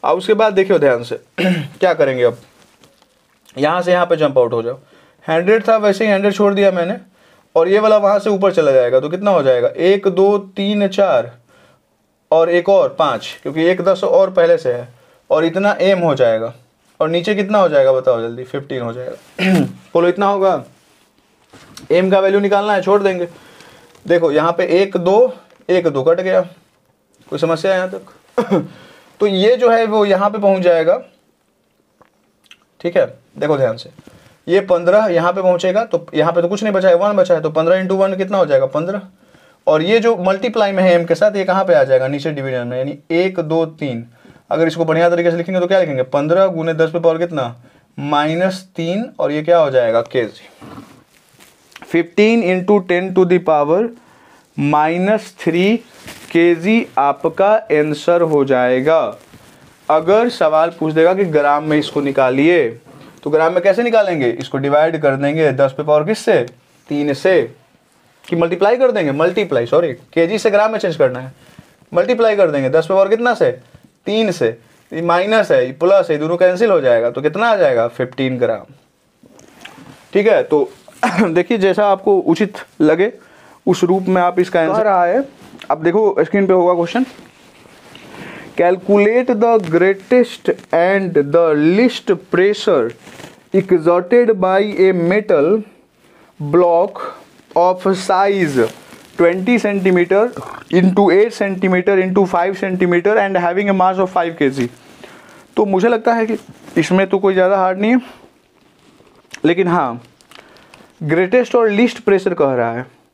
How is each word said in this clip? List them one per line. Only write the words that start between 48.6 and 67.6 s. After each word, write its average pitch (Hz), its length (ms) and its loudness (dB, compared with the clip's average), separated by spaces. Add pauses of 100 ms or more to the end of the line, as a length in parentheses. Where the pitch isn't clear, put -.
तीन, 185 420 -6
और 147 140 -2
ये 151 100 -4
क्या 170 160 2
हो 147 120 2
जाएगा? 117 300 0
केजी। - 720 -8 (1200)
fifteen 208 480 0
into 185 480 0
ten 185 280 -2
to 185 140 4
the 185 60 2 (100)
power 160 400 0 (720)
minus 165 600 0 (240)
three 190 340 0 (580)
K 170 280 2
G 202 180 2 (160)
आपका 160 560 0
answer 151 640 0
हो 156 240 2
जाएगा। 131 720 0 (760)
अगर 185 380 2
सवाल 160 520 0
पूछ 156 120 -2
देगा 165 220 2
कि 196 100 0
ग्राम 147 400 0
में 156 140 0
इसको 147 220 -4
निकालिए, 139 680 2 (540)
तो 143 80 -6
ग्राम 160 220 2
में 180 100 0
कैसे 196 200 2
निकालेंगे? 190 480 0
इसको - 280 -8
divide 151 440 0
कर 139 140 0
देंगे 143 360 0
दस 135 200 0
पे 151 100 -10
power 151 220 2
किससे? 185 420 0 (420)
तीन 147 260 -2
से, 151 400 0 (720)